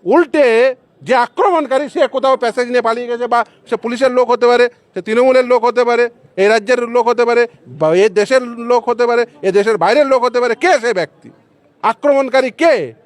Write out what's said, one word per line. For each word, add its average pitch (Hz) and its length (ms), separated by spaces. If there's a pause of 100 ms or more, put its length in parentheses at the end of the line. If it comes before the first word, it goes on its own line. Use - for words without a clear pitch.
উল্টে 285 420 (560)
যে 151 140
আক্রমণকারী, 285 720
সে - 180
কোথাও 262 300
প্যাসেজ 240 360
নিয়ে 240 140
পালিয়ে 233 240
গেছে, 240 160
বা 240 120 (300)
সে 240 80
পুলিশের 247 340
লোক 247 200
হতে 240 200
পারে, 247 140 (280)
সে - 80
তৃণমূলের 254 440
লোক 247 200
হতে 240 240
পারে, 233 200 (320)
এই 196 60
রাজ্যের 226 320 (160)
লোক 240 120
হতে 240 180
পারে, 240 180 (240)
বা 147 280
এ 196 140
দেশের 208 340 (280)
লোক 240 180
হতে 233 200
পারে, 240 140 (180)
এ 190 100
দেশের 202 260
বাইরের 285 300
লোক 262 160
হতে 247 200
পারে। 233 120
কে 349 160 (120)
সে 240 100
ব্যক্তি? 165 360 (540)
আক্রমণকারী 262 680 (100)
কে? 330 120 (320)